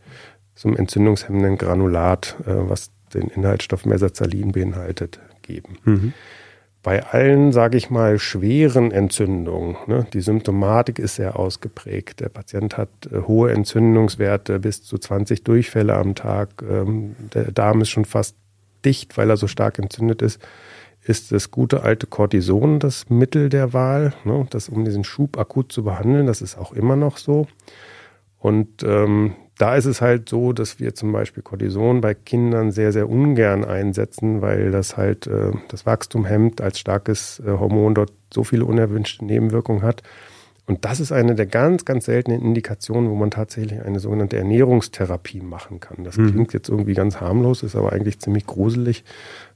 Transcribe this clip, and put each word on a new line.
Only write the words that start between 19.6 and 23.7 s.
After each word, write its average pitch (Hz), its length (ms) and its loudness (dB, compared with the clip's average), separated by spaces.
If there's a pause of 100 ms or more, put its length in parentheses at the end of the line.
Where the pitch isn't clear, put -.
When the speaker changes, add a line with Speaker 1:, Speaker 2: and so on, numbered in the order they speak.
Speaker 1:
entzündet 113 420 -2
ist, - 180 -2 (640)
ist - 280 -2
das 101 200 -2
gute 127 320 0
alte 110 220 0
Cortison 104 760 2
das 139 300 -2
Mittel 131 380 4
der 135 240 0